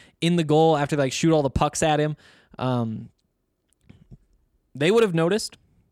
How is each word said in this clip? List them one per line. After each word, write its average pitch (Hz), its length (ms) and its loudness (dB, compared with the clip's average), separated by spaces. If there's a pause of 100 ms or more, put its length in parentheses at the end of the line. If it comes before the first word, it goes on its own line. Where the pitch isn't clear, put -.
(200)
in 170 160 0
the 170 80 0
goal 156 320 2
after 143 180 -4
they, 143 100 0
like, 131 80 -4
shoot 165 200 0
all 151 100 2
the 135 60 -2
pucks - 340 -4
at 151 180 0
him, 151 160 -2 (420)
um, 120 500 -4 (1700)
they 143 160 0
would 226 140 4
have 180 100 -2
noticed. 170 420 -2 (360)